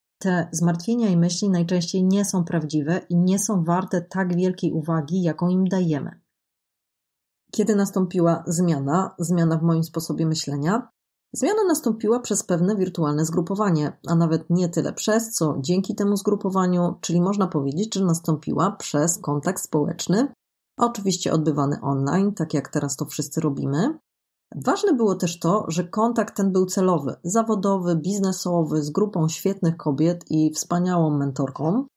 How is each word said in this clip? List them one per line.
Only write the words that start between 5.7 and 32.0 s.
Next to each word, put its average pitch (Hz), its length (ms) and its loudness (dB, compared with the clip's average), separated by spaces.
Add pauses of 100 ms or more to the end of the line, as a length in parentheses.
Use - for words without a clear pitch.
Kiedy 208 240 2
nastąpiła 185 720 2
zmiana, 165 720 0
zmiana 165 380 2
w 156 60 0
moim 165 200 2
sposobie 160 420 -4
myślenia? 160 640 -2 (460)
Zmiana 415 340 0
nastąpiła 240 520 0
przez 214 240 -2
pewne 180 320 2
wirtualne 160 500 0
zgrupowanie, 170 720 0 (100)
a 170 80 2
nawet 160 340 2
nie 175 200 2
tyle 147 240 -2
przez, 220 380 0
co 151 280 0
dzięki 180 360 -2
temu 202 220 0
zgrupowaniu, 185 840 0
czyli 170 200 0
można 196 260 2
powiedzieć, 160 480 -2
że 190 100 0
nastąpiła 160 640 0
przez - 460 -2
kontakt 147 440 -2
społeczny, 165 680 0 (500)
oczywiście 196 560 0
odbywany 147 480 0
online, 143 520 0
tak 156 200 -4
jak 143 160 -2
teraz 143 260 -4
to 147 100 -6
wszyscy - 360 -6
robimy. 143 580 -2 (560)
Ważne 370 380 0
było 220 220 2
też 175 240 -4
to, 180 280 2
że 170 160 -2
kontakt 220 540 -2
ten 196 140 2
był 185 140 2
celowy, 185 580 0
zawodowy, 196 720 0
biznesowy, 175 880 0
z 151 60 -4
grupą 180 400 0
świetnych 170 480 -2
kobiet 160 520 0
i 156 240 2
wspaniałą 175 640 0
mentorką. 143 680 -2 (120)